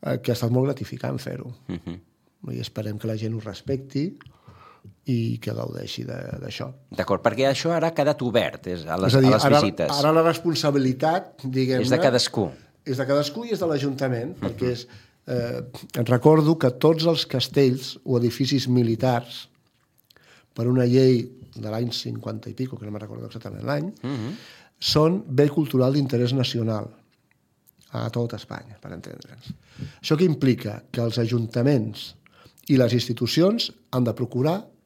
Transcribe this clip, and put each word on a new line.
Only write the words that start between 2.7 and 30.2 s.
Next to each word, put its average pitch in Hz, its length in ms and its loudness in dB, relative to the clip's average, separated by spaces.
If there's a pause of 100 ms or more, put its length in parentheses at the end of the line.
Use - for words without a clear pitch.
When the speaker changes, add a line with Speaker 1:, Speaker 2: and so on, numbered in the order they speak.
Speaker 1:
que 113 80 -6
la 110 100 -4
gent 110 180 -6
ho 110 40 -6
respecti 135 800 -6 (880)
i 117 340 -2
que - 140 -8
gaudeixi - 500 -8
de, 123 100 -8 (280)
d'això. - 300 -10 (200)
Speaker 2:
D'acord, - 320 -2
perquè 117 260 2
això 165 220 -2
ara 165 160 0
ha 165 60 -2
quedat 147 280 2
obert, 110 460 0
és, 87 180 -6
a 80 120 -4
les, 95 160 2
Speaker 1:
És - 20 6
a 135 60 8
dir, 131 80 8
Speaker 2:
a - 60 8
les 107 100 4
Speaker 1:
ara, 143 160 8
Speaker 2:
visites. 85 300 0
Speaker 1:
ara 143 220 2
la 165 80 6
responsabilitat, 156 1200 0
diguem-ne, 131 400 0
Speaker 2:
És 127 60 0
de 127 100 4
cadascú. 120 520 2 (340)
Speaker 1:
és 127 120 -4
de 135 80 -2
cadascú 147 400 -2
i 233 60 -4
és 185 80 -2
de 185 80 -2
l'Ajuntament, 135 680 -2
Speaker 2:
Mhm. - 100 -6
Speaker 1:
perquè 123 240 -4
és, 120 160 -8 (400)
eh, 123 340 -4 (320)
et 120 160 -2
recordo 151 500 6
que 135 120 4
tots 156 340 2
els 165 200 0
castells 131 800 0
o 127 160 0
edificis 127 480 0
militars, 120 840 0 (1040)
per 120 140 -2
una 123 180 4
llei 127 460 6 (240)
de 110 140 -10
l'any 117 220 -4
cinquanta 110 580 -8
i 104 40 -12
pico, 131 240 -6
que 104 80 -14
no 107 60 -10
me'n 104 100 -10
recordo 113 240 -14
exactament 104 400 -12
l'any, 147 260 -4 (120)
Speaker 2:
Mhm. 127 320 -6 (440)
Speaker 1:
són 165 480 2
bé 143 220 4
cultural 135 440 2
d'interès 127 400 0
nacional 113 540 -2 (1040)
a 117 200 -4
tot 117 220 -4
Espanya, - 460 -14
per - 120 -16
entendre'ns. - 600 -16 (500)
Això - 160 0
què 165 80 4